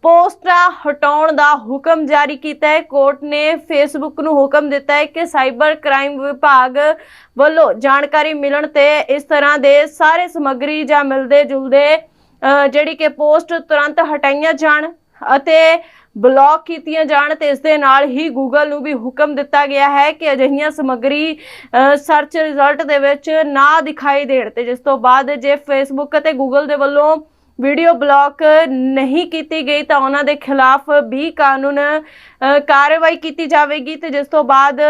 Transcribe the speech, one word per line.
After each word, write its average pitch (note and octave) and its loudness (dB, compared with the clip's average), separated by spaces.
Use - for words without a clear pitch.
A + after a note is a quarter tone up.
ਪੋਸਟਾਂ F4 2
ਹਟਾਉਣ D4 0
ਦਾ D4 2
ਹੁਕਮ C#4 -4
ਜਾਰੀ D4 0
ਕੀਤਾ D4+ -4
ਹੈ। D#4 2
ਕੋਰਟ C#4 -2
ਨੇ D4 -2
Facebook D4+ -4
ਨੂੰ D#4 -2
ਹੁਕਮ C#4+ 0
ਦਿੱਤਾ C#4 -4
ਹੈ D4 0
ਕਿ D#4+ -8
ਸਾਈਬਰ C4+ -2
ਕ੍ਰਾਈਮ C#4 -4
ਵਿਭਾਗ C4+ 2
ਵੱਲੋਂ D4 2
ਜਾਣਕਾਰੀ C#4+ 0
ਮਿਲਣ C#4+ -4
ਤੇ D4+ 2
ਇਸ C#4 -2
ਤਰ੍ਹਾਂ D4 0
ਦੇ C#4+ 4
ਸਾਰੇ E4 0
ਸਮੱਗਰੀ D4 -6
ਜਾਂ D4 0
ਮਿਲਦੇ C4+ 2
ਜੁਲਦੇ, C4+ 0
ਅ, C#4+ -2
ਜਿਹੜੀ D4 -2
ਕਿ D#4 -2
ਪੋਸਟ D4+ 0
ਤੁਰੰਤ D4+ -2
ਹਟਾਈਆਂ D4+ -2
ਜਾਣ D#4 -2
ਅਤੇ D#4+ 2
ਬਲਾਕ C4+ 4
ਕੀਤੀਆਂ D#4+ -4
ਜਾਣ D4 0
ਤੇ D#4 -4
ਇਸ C#4 -2
ਦੇ D#4 0
ਨਾਲ C#4 4
ਹੀ D4 -4
Google C4+ -2
ਨੂੰ D4 -8
ਵੀ D4 -6
ਹੁਕਮ C4 -4
ਦਿੱਤਾ C#4+ -2
ਗਿਆ C#4 0
ਹੈ C#4+ 2
ਕਿ D4+ -2
ਅਜਿਹੀਆਂ C#4 0
ਸਮੱਗਰੀ, D4 -4
ਅ, C#4+ 2
ਸਰਚ D4 -2
ਰਿਜ਼ਲਟ D4 0
ਦੇ C#4+ 0
ਵਿੱਚ C#4+ -2
ਨਾ C#4+ 2
ਦਿਖਾਈ C#4+ -2
ਦੇਣ। B3 -2
ਤੇ A#3+ -8
ਜਿਸ B3 -6
ਤੋਂ C4+ -2
ਬਾਅਦ B3+ 2
ਜੇ C#4 -2
Facebook C#4 -4
ਅਤੇ D#4 -2
Google C4+ -2
ਦੇ D4 -4
ਵੱਲੋਂ C#4+ 0
ਵੀਡੀਓ D4+ 2
ਬਲਾਕ C#4+ 2
ਨਹੀਂ C4+ -2
ਕੀਤੀ D#4+ -8
ਗਈ D4 -2
ਤਾਂ D4 0
ਉਹਨਾਂ C#4 -2
ਦੇ D4 0
ਖਿਲਾਫ C#4 0
ਵੀ C#4 -6
ਕਾਨੂੰਨ, C#4 -2
ਅ, C#4+ -4
ਕਾਰਵਾਈ D4+ 0
ਕੀਤੀ D#4+ -10
ਜਾਵੇਗੀ। D4 -2
ਤੇ D#4+ -10
ਜਿਸ C#4+ -6
ਤੋਂ D4+ 0
ਬਾਅਦ C#4 2